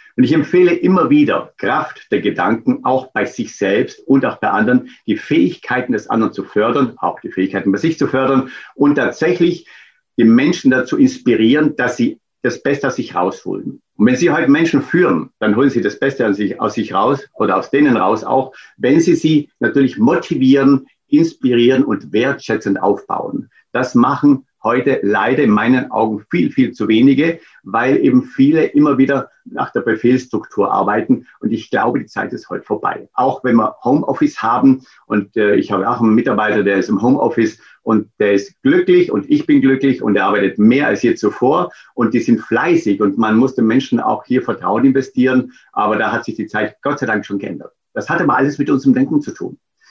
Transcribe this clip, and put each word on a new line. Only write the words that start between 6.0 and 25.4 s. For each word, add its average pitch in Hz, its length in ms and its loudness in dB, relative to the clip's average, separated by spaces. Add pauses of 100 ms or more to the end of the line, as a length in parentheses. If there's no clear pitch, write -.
anderen 113 240 -2
zu 98 120 -10
fördern, 120 540 -2
auch 87 220 -4
die - 120 -12
Fähigkeiten 95 400 -2
bei - 60 -2
sich 160 200 -2
zu 143 80 0
fördern 131 440 -2 (260)
und 143 180 2
tatsächlich 170 720 -2 (500)
die 117 80 4
Menschen 127 460 4
dazu 131 260 0
inspirieren, 127 760 2
dass 123 220 -4
sie - 240 -2 (220)
das - 200 -4
Beste 139 240 -2
aus 123 100 -6
sich 117 180 -8
rausholen. 95 640 -6 (160)
Und 107 100 4
wenn 127 100 4
Sie 165 140 2
heute 143 200 2
Menschen 151 320 2
führen, 156 560 0
dann 104 180 0
holen 135 140 2
Sie 120 100 -2
das 98 180 -4
Beste 139 280 -2
an 101 80 0
sich, 101 260 -4
aus 107 140 -4
sich 98 180 -6
raus 120 420 0
oder 95 220 0
aus - 140 -6
denen 139 260 2
raus 101 260 0
auch, 131 300 -2 (240)
wenn 143 240 2
Sie 165 140 2
sie 151 360 0 (100)
natürlich 131 380 0
motivieren, 135 880 2 (200)
inspirieren 131 800 2
und - 280 -6
wertschätzend 113 680 -2
aufbauen. - 680 -4 (220)
Das 123 220 -4
machen 135 520 2 (180)
heute 123 380 0
leider 107 420 0